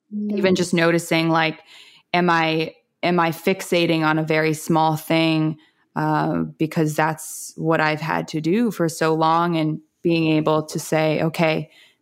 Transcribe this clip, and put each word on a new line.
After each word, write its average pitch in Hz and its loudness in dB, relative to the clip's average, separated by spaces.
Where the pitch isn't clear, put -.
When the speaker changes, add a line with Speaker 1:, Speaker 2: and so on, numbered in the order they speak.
Speaker 1:
Mm. 208 -4
Speaker 2:
even 185 2
just 175 0
noticing, 165 2
like, 160 0
am 175 4
I, 160 0
am 175 2
I 165 2
fixating 170 0
on 156 2
a 156 0
very 156 0
small 160 0
thing? 160 0
Uh, 156 -2
because 156 -2
that's - -4
what 160 0
I've 156 0
had 160 -4
to 156 -6
do 202 0
for 170 -2
so 160 0
long, 165 2
and 156 -2
being 165 2
able 156 2
to 156 -10
say, 156 0
"Okay, 160 0